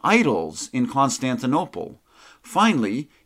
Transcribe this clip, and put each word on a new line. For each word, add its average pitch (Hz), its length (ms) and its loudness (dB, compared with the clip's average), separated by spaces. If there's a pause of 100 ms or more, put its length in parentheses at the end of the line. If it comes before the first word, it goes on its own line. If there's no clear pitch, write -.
idols 123 720 0
in 123 140 0
Constantinople. 127 1160 -2 (420)
Finally, 147 680 0 (160)